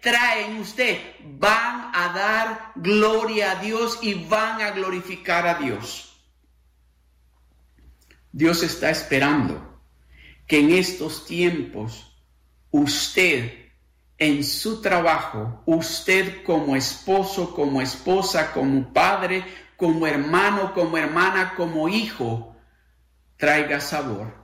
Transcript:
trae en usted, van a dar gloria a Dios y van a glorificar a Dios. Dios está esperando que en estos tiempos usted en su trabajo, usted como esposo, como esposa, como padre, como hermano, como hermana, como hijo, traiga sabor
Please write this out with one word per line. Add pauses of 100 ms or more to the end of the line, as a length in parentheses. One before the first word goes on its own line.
trae
en
usted, (220)
van
a
dar
gloria
a
Dios
y
van
a
glorificar
a
Dios. (2000)
Dios
está
esperando (680)
que
en
estos
tiempos (560)
usted (480)
en
su
trabajo,
usted
como
esposo,
como
esposa,
como
padre, (320)
como
hermano,
como
hermana,
como
hijo, (800)
traiga
sabor